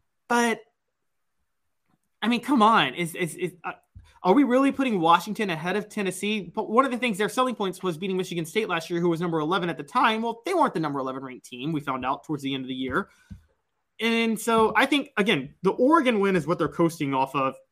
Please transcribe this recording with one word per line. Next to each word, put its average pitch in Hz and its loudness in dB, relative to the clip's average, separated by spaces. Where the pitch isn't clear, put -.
But, 233 0
I 214 0
mean, 240 2
come 254 2
on. 202 4
Is, 165 -6
is, 170 -6
is, 180 -6
uh, 180 -8
are 180 4
we 277 6
really 262 4
putting 254 0
Washington 175 2
ahead 170 -4
of 202 -4
Tennessee? 202 -4
But 180 -6
one 233 4
of 254 -2
the 247 -4
things, 214 -2
their 208 0
selling 254 0
points 190 -6
was 180 -2
beating 185 -4
Michigan 180 -4
State 214 -2
last 165 -4
year, 170 -2
who 175 2
was 165 0
number 170 -2
eleven 170 0
at 151 -6
the 143 -12
time. 226 0
Well, 233 -6
they 370 -2
weren't 294 2
the 175 -2
number 143 -2
eleven 131 -6
ranked 127 -14
team, 127 -8
we 147 -2
found 131 -6
out 135 -4
towards 139 -6
the 139 -4
end 131 -6
of 127 -12
the 131 -8
year. 131 -4
And 226 0
so 226 4
I 226 6
think, 285 0
again, 190 0
the 185 4
Oregon 254 4
win 196 2
is 151 0
what 170 0
they're 151 0
coasting 160 -2
off 135 0
of. 131 0